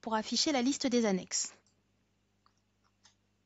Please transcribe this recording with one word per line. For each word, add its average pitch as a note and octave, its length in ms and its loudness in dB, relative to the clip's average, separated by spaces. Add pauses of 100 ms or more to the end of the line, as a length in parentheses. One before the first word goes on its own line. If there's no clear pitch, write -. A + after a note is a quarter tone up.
pour A3 160 -2
afficher A3+ 340 0
la C4+ 100 2
liste C4+ 280 0
des A#3 180 2
annexes. - 480 -2 (1900)